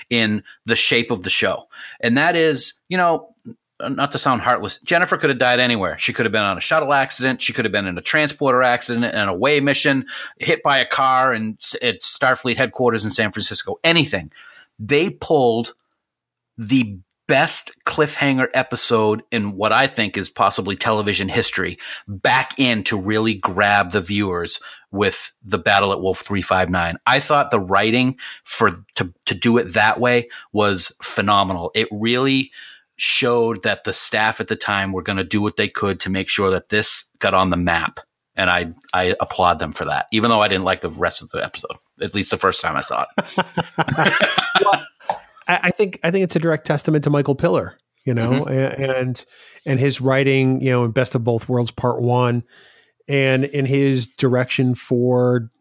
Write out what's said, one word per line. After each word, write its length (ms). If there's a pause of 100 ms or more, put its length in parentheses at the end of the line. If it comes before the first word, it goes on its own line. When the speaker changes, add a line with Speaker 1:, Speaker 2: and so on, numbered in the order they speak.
Speaker 1:
in 340 (240)
the 100
shape 340
of 140
the 60
show, 380 (320)
and 160
that 200
is, 380 (140)
you 80
know, 380 (460)
not 320
to 60
sound 240
heartless, 420
Jennifer 320
could 140
have 100
died 180
anywhere. 400
She 140
could 140
have 60
been 120
on 120
a 40
shuttle 340
accident. 480
She 100
could 120
have 80
been 160
in 100
a 40
transporter 600
accident, 440
an 220
away 300
mission, 480 (320)
hit 240
by 160
a 80
car, 460
and 280
s-, 220
at 200
Starfleet 540
headquarters 480
in 60
San 220
Francisco, 500
anything. 480 (480)
They 320
pulled 640 (800)
the 420 (300)
best 440 (140)
cliffhanger 680
episode 680 (100)
in 240
what 160
I 140
think 300
is 120
possibly 480
television 520
history 500 (280)
back 520
in 260
to 160
really 340
grab 580
the 80
viewers 600 (300)
with 420 (100)
the 160
Battle 340
at 80
Wolf 200
three 220
five 260
nine. 380
I 140
thought 300
the 100
writing 580 (260)
for, 260 (260)
to, 160 (120)
to 100
do 240
it 140
that 260
way 300 (240)
was 480
phenomenal. 760
It 160
really 600 (460)
showed 640
that 220
the 80
staff 480
at 80
the 80
time 360
were 100
gonna 220
do 160
what 160
they 120
could 320
to 100
make 180
sure 220
that 180
this 360 (160)
got 140
on 160
the 60
map. 440 (360)
And 140
I, 220 (200)
I 280
applaud 380
them 140
for 140
that, 260
even 160
though 120
I 80
didn't 160
like 160
the 100
rest 320
of 80
the 120
episode, 340 (240)
at 140
least 160
the 60
first 240
time 160
I 60
saw 240 (100)
it. 960 (140)
Speaker 2:
<laughs> 120 (260)
Well, 200 (640)
I, 160
I 60
think, 340
I 80
think 120
it's 120
a 20
direct 280
testament 380
to 60
Michael 240
Piller, 420 (280)
you 100
know, 160 (140)
Speaker 1:
Mm-hmm. 40 (360)
Speaker 2:
a-, 120
and, 280 (420)
and 140
his 200
writing, 600
you 100
know, 140
in 80
Best 240
of 80
Both 240
Worlds 240
Part 280
One, 440 (640)
and 360
in 220
his 400
direction 720
for, 720 (100)